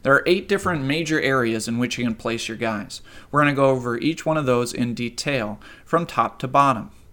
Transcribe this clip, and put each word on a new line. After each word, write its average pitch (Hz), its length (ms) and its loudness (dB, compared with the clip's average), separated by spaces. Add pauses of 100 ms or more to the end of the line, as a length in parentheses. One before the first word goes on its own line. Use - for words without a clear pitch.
There 135 100 4
are 139 140 4
eight 190 200 2
different 180 360 0
major 151 360 0
areas 117 480 0
in 117 120 -2
which 120 180 -2
you 123 80 -2
can 113 100 -2
place 117 320 -4
your 113 80 -8
guys. 107 460 -6 (280)
We're 147 120 2
gonna 143 120 2
go 135 180 4
over 120 260 -2
each 160 280 -2
one 156 120 0
of 147 80 0
those 120 260 2
in 120 220 -2
detail 117 680 -4 (240)
from 165 220 0
top - 340 0
to 131 80 -4
bottom. 131 440 2 (220)